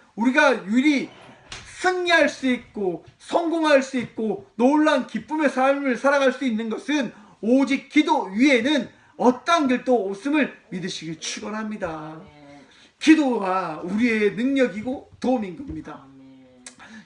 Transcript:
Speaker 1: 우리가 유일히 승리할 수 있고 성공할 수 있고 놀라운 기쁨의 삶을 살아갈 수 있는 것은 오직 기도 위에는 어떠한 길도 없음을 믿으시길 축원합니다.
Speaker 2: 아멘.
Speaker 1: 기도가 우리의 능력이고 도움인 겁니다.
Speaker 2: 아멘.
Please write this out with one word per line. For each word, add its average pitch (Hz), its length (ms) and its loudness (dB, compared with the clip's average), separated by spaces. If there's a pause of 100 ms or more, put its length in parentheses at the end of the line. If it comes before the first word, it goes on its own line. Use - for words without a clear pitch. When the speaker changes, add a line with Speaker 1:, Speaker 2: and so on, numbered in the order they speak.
(160)
Speaker 1:
우리가 247 500 2
유일히 254 440 0 (680)
승리할 349 480 2
수 - 200 -4
있고 196 580 -4 (140)
성공할 320 640 2
수 - 140 -8
있고 220 580 -6
놀라운 285 520 2
기쁨의 294 420 -2
삶을 269 460 0
살아갈 269 380 2
수 285 100 -8
있는 226 260 -2
것은 254 440 -4 (260)
오직 262 480 2
기도 302 380 2
위에는 247 640 2 (260)
어떠한 262 540 2
길도 247 400 0
없음을 277 440 -2 (180)
믿으시길 165 500 -8
축원합니다. 208 640 -8 (320)
Speaker 2:
아멘. - 200 -20 (600)
Speaker 1:
기도가 190 840 2
우리의 208 500 0
능력이고 247 720 -2 (100)
도움인 214 380 -2
겁니다. 151 460 -14
Speaker 2:
아멘. - 600 -20 (420)